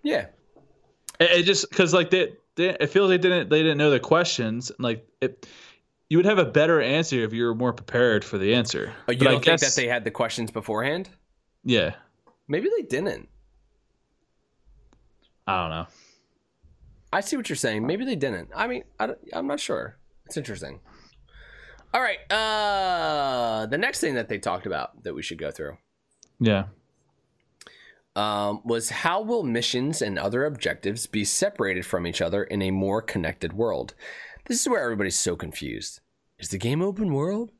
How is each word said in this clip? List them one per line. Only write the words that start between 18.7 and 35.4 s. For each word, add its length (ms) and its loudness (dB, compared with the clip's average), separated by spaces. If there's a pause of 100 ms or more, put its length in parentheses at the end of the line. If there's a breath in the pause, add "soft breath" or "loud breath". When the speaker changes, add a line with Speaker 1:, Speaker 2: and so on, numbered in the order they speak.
Speaker 1:
I 100 0
don't, 100 -8 (140)
I'm 140 -4
not 140 -2
sure. 380 -6 (280)
It's 100 -10
interesting. 440 -10 (1120 loud breath)
All 80 0
right. 180 -2 (120)
Uh, 1400 0
the 120 -2
next 220 -2
thing 140 0
that 140 -2
they 100 -4
talked 280 -4
about 360 -6
that 100 -6
we 100 -8
should 160 -10
go 120 -6
through 260 -12 (640)
Speaker 2:
Yeah. 280 2 (1500 loud breath)
Speaker 1:
um, 500 -2
was 260 -2
how 320 -2
will 200 -2
missions 580 -2
and 180 -2
other 260 0
objectives 640 -4
be 160 -2
separated 600 -2
from 220 -4
each 160 -4
other 220 -2
in 180 -4
a 80 0
more 320 0
connected 520 -6
world? 400 -4 (520 loud breath)
This 140 -2
is 80 -2
where 140 0
everybody's 360 -2
so 160 -2
confused. 680 -10 (380)